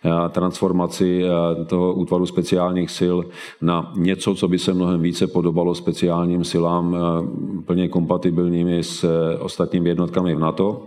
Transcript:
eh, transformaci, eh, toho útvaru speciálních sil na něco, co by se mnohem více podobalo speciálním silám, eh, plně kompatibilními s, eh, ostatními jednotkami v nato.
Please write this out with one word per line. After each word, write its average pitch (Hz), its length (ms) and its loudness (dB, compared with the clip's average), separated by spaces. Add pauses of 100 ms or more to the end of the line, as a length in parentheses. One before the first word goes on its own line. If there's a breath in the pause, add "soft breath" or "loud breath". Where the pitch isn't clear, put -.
eh, 85 240 2
transformaci, 90 920 0
eh, 85 420 0
toho 90 280 0
útvaru 90 320 0
speciálních 90 760 0
sil 87 180 2 (440 loud breath)
na 85 340 0
něco, 92 400 0
co 92 120 0
by 87 120 2
se 92 140 0
mnohem 90 280 2
více 87 260 2
podobalo 85 480 2
speciálním 87 680 0
silám, 85 520 0
eh, 85 720 -2
plně 87 220 2
kompatibilními 87 960 0
s, - 200 -6
eh, 82 340 2
ostatními 87 520 0
jednotkami 85 460 0
v 76 40 -2
nato. 87 480 0